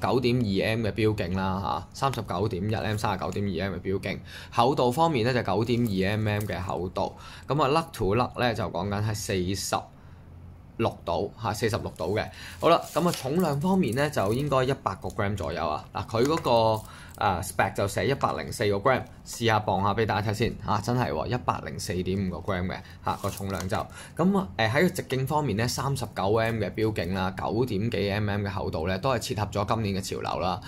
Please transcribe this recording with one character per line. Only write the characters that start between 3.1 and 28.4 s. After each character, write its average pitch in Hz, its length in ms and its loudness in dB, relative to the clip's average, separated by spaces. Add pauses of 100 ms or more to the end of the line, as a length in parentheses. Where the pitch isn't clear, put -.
十 92 120 -2
九 85 60 -2
點 101 140 -2
二 98 260 -2
M 85 80 -6
嘅 - 20 -10
錶 95 200 -2
徑。 90 180 -4 (320)
厚 127 240 4
度 131 160 4
方 160 200 4
面 117 140 2
呢， 127 80 2
就 120 100 2
九 101 220 2
點 120 160 2
二 98 360 2
M 107 120 0
M 104 160 0
嘅 92 160 -4
厚 87 280 -4
度。 90 260 -2 (320)
噉 143 160 2
啊， 139 60 4
lug 160 240 2
to 101 240 2
lug 123 240 0
呢， 120 140 2
就 110 100 -2
講 87 240 -2
緊 104 180 -2
係 110 80 -2
四 95 400 -2
十。 - 220 -2 (1000)
六 110 260 0
度， 85 280 -2 (100)
嚇， 101 100 -2
四 113 160 0
十 104 100 0
六 78 180 -6
度 90 200 -2
嘅。 98 100 0 (340)
好 143 80 4
啦， 170 120 8 (120)
噉 170 160 2
啊， 165 40 0
重 143 280 -2
量 147 200 2
方 185 180 2
面 127 160 2
呢， 143 160 2
就 107 220 2
應 143 160 0
該 131 160 4
一 131 80 2 (100)
百 98 140 0
個 - 120 -8
gram 104 280 -2
左 78 160 -4
右 80 160 -2
啊。 76 240 -2
嗱， 98 140 -6
佢 113 180 2
嗰 151 160 2
個， 113 420 4 (340)
啊， 95 260 2
spec - 320 0
就 104 120 2
寫 98 220 0
一 135 60 4
百 113 180 0
零 71 180 -4
四 - 200 0
個 98 60 2
gram， 123 260 4 (240)
試 - 200 -2
下 107 140 6
磅 98 220 0
下 101 100 2
畀 113 140 2
大 101 140 2
家 104 100 0
睇 104 40 0
先， 110 200 0 (100)
啊， 101 160 0
真 123 160 0
係 113 140 0
喎， 71 160 -2
一 120 180 -2
百 - 220 0
零 76 120 -8
四 - 240 -4
點 92 280 0
五 80 100 -6
個 98 120 -4
gram 90 140 0
嘅， 73 120 -4 (260)
嚇， 92 80 -2 (100)
個 101 80 -2
重 98 200 -6
量 92 180 -4
就。 101 80 -2 (400)
噉 190 220 4
啊， 190 180 -2
誒， 113 140 2
喺 143 120 4
個 180 60 6
直 - 160 -4
徑 131 220 -2
方 151 180 0
面 104 120 0
呢， 120 120 2
三 139 280 -2
十 107 100 -4 (100)
九 98 180 2
M 113 220 2
嘅 101 140 0
標 110 220 2
徑 95 200 -2
啦， 95 240 0
九 101 300 0
點 110 240 0
幾 98 200 0
M 104 200 0
M 101 160 -2